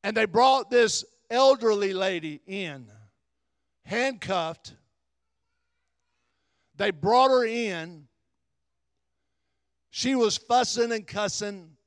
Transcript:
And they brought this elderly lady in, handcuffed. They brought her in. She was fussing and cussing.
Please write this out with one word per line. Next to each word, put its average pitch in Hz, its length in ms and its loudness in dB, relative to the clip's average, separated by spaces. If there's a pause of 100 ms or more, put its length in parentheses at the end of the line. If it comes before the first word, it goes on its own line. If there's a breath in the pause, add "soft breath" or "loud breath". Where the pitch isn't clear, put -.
And 214 120 -6
they 220 100 2
brought 247 440 2
this 240 340 2 (280)
elderly 226 640 4
lady 170 520 -4
in, 170 400 -10 (960)
handcuffed. 190 920 -6 (2000)
They 196 160 -2
brought 233 400 4
her 254 120 4
in. 175 640 -6 (1800)
She - 240 -4
was 233 240 0
fussing 233 540 -2
and 214 160 -6
cussing. 196 640 -8 (160)